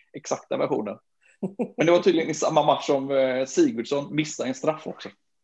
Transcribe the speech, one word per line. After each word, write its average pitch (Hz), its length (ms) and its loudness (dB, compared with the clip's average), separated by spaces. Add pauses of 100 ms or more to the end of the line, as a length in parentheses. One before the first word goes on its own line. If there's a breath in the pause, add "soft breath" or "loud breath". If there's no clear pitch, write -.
(120)
exakta - 440 -6
versionen. 131 420 -2 (800 soft breath)
Men - 100 2
det 170 60 6
var 175 60 6
tydligen 165 320 2
i 156 40 -4
samma 151 320 2
match 143 200 2
som, 139 240 0
eh, 131 340 2
Sigurdsson 139 720 0
missade 151 320 -4
en 131 60 -4
straff 156 320 -4
också. - 220 -12 (360)